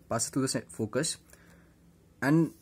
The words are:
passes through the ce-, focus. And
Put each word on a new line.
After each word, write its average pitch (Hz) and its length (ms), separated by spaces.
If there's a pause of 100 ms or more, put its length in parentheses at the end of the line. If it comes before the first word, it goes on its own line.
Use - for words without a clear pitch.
passes 117 200
through 131 140
the 135 40
ce-, 127 220
focus. 123 480 (1040)
And 156 300 (100)